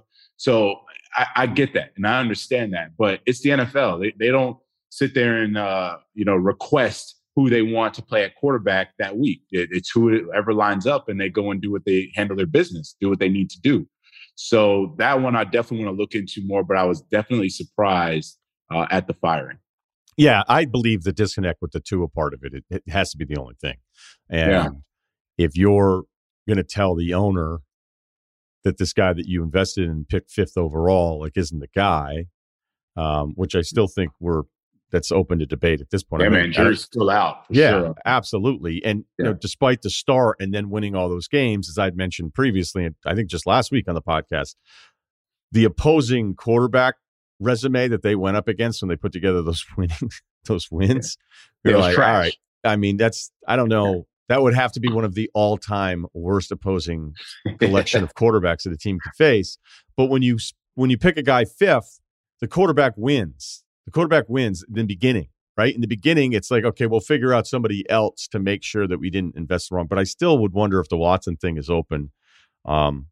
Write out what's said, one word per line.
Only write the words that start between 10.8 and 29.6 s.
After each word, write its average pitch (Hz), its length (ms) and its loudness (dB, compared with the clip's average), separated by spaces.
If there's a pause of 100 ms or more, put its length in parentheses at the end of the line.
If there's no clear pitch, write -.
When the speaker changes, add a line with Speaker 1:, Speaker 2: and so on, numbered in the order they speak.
Speaker 1:
up, 139 220 -2
and 98 100 -6
they 98 100 -4
go 101 220 -2
and 98 100 -6
do 101 100 -6
what 98 140 -6
they, 95 300 0
handle 101 220 -2
their 98 80 0
business, 170 560 -2
do 98 80 0
what 95 100 0
they 95 100 2
need 98 200 0
to 90 100 -18
do. 127 280 0 (480)
So 101 640 2
that 131 240 2
one 123 140 0
I 110 80 2
definitely 113 420 -4
wanna 95 120 -6
look 104 180 -6
into 101 300 -8
more, 98 180 0
but 95 140 0
I 92 80 2
was 87 160 0
definitely 107 480 -2
surprised, 87 880 -2 (360)
uh, 82 160 0
at 92 180 -2
the - 60 -8
firing. 71 440 -4 (600)
Speaker 2:
Yeah, 123 300 6
I 151 180 4
believe 113 380 0
the 92 100 -2
disconnect 92 480 -2
with 82 100 -8
the 85 80 -8
Tua 87 300 -4
part 76 240 -4
of 64 100 -16
it, 67 100 -12
it, 67 160 -14
it 90 220 -8
has 95 200 -2
to - 60 -16
be 76 80 -8
the 73 140 -6
only 62 220 -14
thing. - 160 -8 (520)
And 85 220 2
Speaker 1:
Yeah. 85 180 2 (680)
Speaker 2:
if 80 180 0
you're 98 480 4 (440)
gonna 98 160 0
tell 95 320 0
the 85 180 -2
owner 90 460 0 (1040)
that 95 140 0
this 92 160 -2
guy 95 200 4
that 82 140 -6
you 90 140 -2
invested 90 480 -2